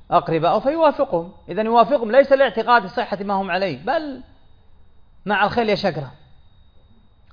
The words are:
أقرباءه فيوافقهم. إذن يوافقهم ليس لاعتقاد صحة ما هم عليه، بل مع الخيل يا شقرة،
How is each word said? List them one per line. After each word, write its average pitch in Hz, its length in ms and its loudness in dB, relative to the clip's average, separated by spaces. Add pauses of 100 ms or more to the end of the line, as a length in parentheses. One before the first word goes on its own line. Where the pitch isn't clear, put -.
(100)
أقرباءه 165 480 2
فيوافقهم. 277 720 0 (160)
إذن 202 180 -4
يوافقهم 233 460 2
ليس 277 200 4
لاعتقاد 240 540 2
صحة 202 340 -6
ما 202 140 -4
هم 190 160 -4
عليه، 170 340 -4
بل 277 380 -6 (1040)
مع 202 180 0
الخيل 220 240 0
يا 202 60 2
شقرة، 151 380 -4 (1200)